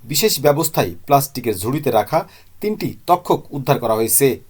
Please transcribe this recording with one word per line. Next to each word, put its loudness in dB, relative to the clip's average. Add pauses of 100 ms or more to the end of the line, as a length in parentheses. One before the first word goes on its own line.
বিশেষ 0 (120)
ব্যবস্থায় 2 (120)
প্লাস্টিকের 0
ঝুড়িতে -2
রাখা 0 (380)
তিনটি -4 (180)
তক্ষক 0 (160)
উদ্ধার 0
করা 0
হয়েছে 2 (220)